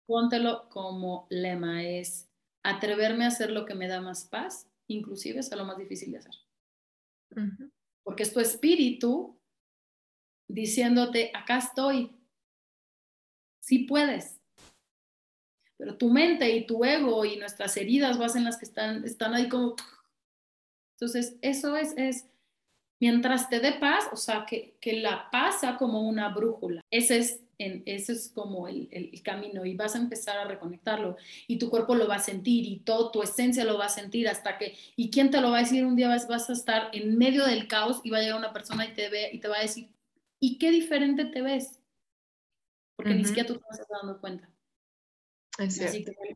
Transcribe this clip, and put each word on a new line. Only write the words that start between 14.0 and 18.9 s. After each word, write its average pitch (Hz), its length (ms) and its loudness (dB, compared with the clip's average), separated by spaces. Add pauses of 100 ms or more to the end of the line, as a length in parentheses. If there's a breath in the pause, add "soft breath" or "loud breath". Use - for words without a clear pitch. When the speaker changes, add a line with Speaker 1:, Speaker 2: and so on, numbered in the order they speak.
Speaker 1:
Pero 208 180 -10
tu 233 140 2
mente 285 400 6
y 226 160 2
tu 233 180 2
ego 254 400 4
y 208 120 -2
nuestras 202 400 -6
heridas 240 420 2
vas 233 180 0
en 240 80 2
las 233 140 -2
que - 60 -14
están, 214 400 -6